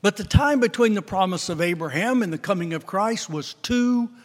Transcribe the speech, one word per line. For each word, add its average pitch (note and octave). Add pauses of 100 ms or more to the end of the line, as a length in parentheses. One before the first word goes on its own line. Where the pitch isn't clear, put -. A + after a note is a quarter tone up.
But G3+
the G#3+
time C#4+
between A#3
the G3+
promise F#3
of E3
Abraham F3
and E3+
the D#3
coming E3+
of D#3+
Christ G#3+
was D3+
two A#3+ (160)